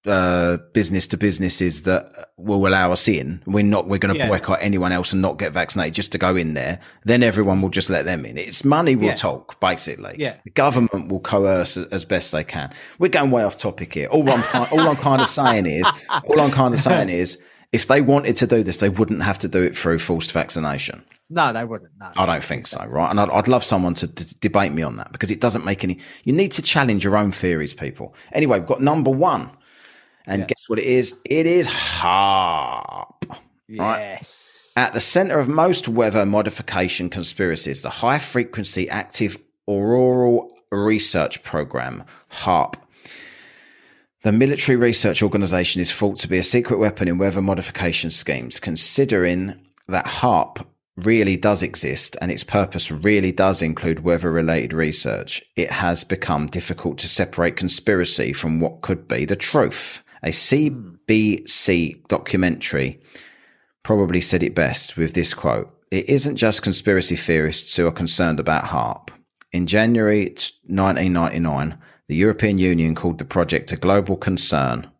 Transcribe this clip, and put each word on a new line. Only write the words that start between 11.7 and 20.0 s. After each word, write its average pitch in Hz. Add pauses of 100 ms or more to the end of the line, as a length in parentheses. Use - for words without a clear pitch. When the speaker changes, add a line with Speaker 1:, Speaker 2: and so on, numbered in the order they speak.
Speaker 1:
a-, 90
as 92
best -
they 80
can. 69 (300)
We're 180
going 143
way 117
off 101
topic -
here. 73
All 143
I'm 117
ki-, -
all 160
I'm 147
kinda 131
saying 117
is, 80 (240)
Speaker 2:
<laughs> -
Speaker 1:
all 151
I'm 139
kinda 127
saying -
is, 90 (360)
if -
they 139
wanted 139
to 123
do 113
this, 90
they 101
wouldn't 92
have 101
to 92
do 90
it 87
through 82
forced 82